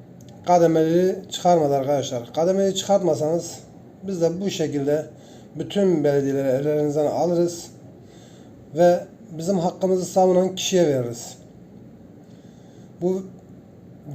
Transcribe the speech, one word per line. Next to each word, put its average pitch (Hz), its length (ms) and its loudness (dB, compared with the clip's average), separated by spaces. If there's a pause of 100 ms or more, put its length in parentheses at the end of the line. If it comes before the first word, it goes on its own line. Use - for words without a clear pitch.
(480)
Kademeli 170 680 4 (140)
çıkarmadı 160 460 2
arkadaşlar. 135 580 -4
Kademeli 190 420 0
çıkartmasanız 170 840 0 (440)
biz 185 180 -6
de 165 200 0
bu 196 80 -2
şekilde 147 560 -2 (500)
bütün 170 480 0
belediyeleri 139 440 0
ellerinizden 147 580 0
alırız 170 640 -2 (1080)
ve 175 240 4 (380)
bizim 175 220 -2
hakkımızı 180 460 -2
savunan 185 500 2
kişiye 175 320 0
veririz. 123 500 -4 (1600)
Bu 185 200 -2 (920)